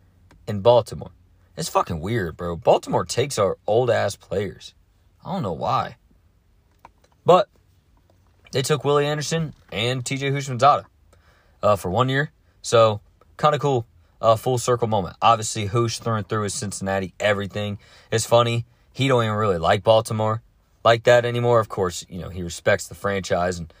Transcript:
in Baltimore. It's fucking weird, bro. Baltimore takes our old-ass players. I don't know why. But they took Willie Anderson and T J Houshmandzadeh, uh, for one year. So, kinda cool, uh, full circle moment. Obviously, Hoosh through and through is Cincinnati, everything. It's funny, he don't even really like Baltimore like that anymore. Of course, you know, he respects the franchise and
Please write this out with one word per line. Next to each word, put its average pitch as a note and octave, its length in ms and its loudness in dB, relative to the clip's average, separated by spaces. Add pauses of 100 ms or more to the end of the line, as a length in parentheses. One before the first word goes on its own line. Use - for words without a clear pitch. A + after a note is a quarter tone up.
(480)
in G#2 120 -4
Baltimore. A2+ 520 2 (440)
It's - 120 -6
fucking F2+ 320 -2
weird, F#2 360 -4
bro. F2 200 -6
Baltimore C#3 480 -2
takes B2+ 340 -4
our G2 280 0
old-ass G#2+ 500 0
players. - 580 -8 (500)
I D#3 80 -10
don't F#3 100 -6
know F#2+ 100 -4
why. - 460 -4 (1300)
But F3 240 6 (1040)
they C3+ 120 -2
took D3 220 -2
Willie D3 220 2
Anderson D3+ 480 -4 (160)
and B2 340 -4
T C3+ 120 -6
J C#3 160 -4
Houshmandzadeh, C3+ 520 2 (760)
uh, G#2 140 4
for F2+ 160 -4
one B2 160 2
year. C#3 240 -2 (280)
So, A2 400 4 (380)
kinda D3+ 200 2
cool, C3+ 280 0 (340)
uh, A2 160 4
full B2+ 220 -2
circle A#2+ 300 0
moment. G2+ 320 -2
Obviously, G#2+ 460 2
Hoosh A#2 320 -2
through A2+ 160 -4
and G#2+ 140 -6
through G#2+ 160 -2
is G2 100 -4
Cincinnati, G2 680 -6
everything. G#2 580 -4 (320)
It's A2 160 -2
funny, A#2 380 2 (280)
he C3+ 160 -2
don't B2 140 4
even G#2+ 140 -2
really G#2 220 0
like F#2 240 2
Baltimore A2 600 2 (420)
like A#2 200 4
that A#2+ 200 6
anymore. A#2+ 360 2
Of G#2+ 80 -2
course, - 400 -4
you F2+ 120 -12
know, - 80 -10
he F2+ 140 -10
respects F#2+ 460 -2
the - 60 -18
franchise F#2 640 -2
and E2 220 -12